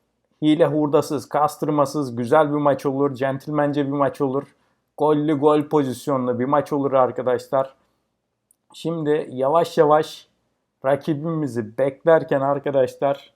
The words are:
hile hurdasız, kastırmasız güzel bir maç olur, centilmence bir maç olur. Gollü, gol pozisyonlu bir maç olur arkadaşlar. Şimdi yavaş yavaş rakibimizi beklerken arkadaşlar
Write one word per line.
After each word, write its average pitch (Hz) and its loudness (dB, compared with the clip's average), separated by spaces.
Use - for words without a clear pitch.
hile 151 4
hurdasız, 147 0
kastırmasız 147 -2
güzel 143 2
bir 147 0
maç 143 0
olur, 139 -2
centilmence 143 -2
bir 139 -4
maç 139 -2
olur. 139 -2
Gollü, 151 0
gol 151 4
pozisyonlu 131 -2
bir 123 0
maç 139 0
olur 139 -2
arkadaşlar. 127 0
Şimdi 156 -4
yavaş 143 0
yavaş 156 2
rakibimizi 139 -4
beklerken 143 2
arkadaşlar 139 -2